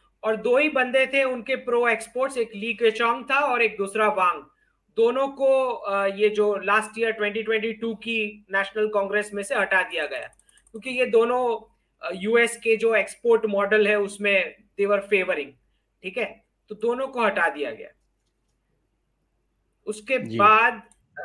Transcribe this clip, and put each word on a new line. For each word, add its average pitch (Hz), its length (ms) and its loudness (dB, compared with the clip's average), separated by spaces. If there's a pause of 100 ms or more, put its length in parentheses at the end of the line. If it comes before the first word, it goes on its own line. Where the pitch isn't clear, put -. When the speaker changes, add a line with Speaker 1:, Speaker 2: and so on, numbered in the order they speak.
(240)
Speaker 1:
और 220 120 0
दो 247 220 2
ही 302 100 4
बंदे 262 380 0
थे 269 180 0
उनके 254 320 -4
pro 240 320 0
exports, 247 500 -2
एक 220 160 -2
Lee 214 200 -6
Keqiang 233 560 0
था 269 80 2
और 254 240 0
एक 214 140 0
दूसरा 208 320 0
Wang। 175 340 0 (540)
दोनों 247 320 2
को, 269 400 2
अ, 196 480 -2
ये 208 120 4
जो 208 280 2
last 214 420 0
year 226 140 0
twenty 208 300 -4
ट्वेंटी 220 300 -2
टू 226 220 -6
की 214 580 -6
National 208 360 0
Congress 208 460 -2
में 202 80 -6
से - 120 -6
हटा 190 280 2
दिया 170 240 -4
गया, 123 240 -10 (400)
क्योंकि 226 200 -12
ये 247 160 0
दोनों, 233 720 0 (320)
अ, - 60 -4
यूएस 226 420 2
के 226 200 2
जो 220 180 2
export 220 520 2
model 202 420 2
है 208 120 2
उसमें 196 540 -2 (260)
they 202 120 2
were 202 200 0
favoring, 180 360 0 (540)
ठीक 190 160 -10
है, - 260 -8 (240)
तो 214 60 -16
दोनों 240 320 -2
को 247 180 -4
हटा 180 240 0
दिया 139 220 -6
गया। - 180 -16 (2000)
उसके 240 320 -4
Speaker 2:
जी। 117 200 -4
Speaker 1:
बाद, 214 440 6 (420)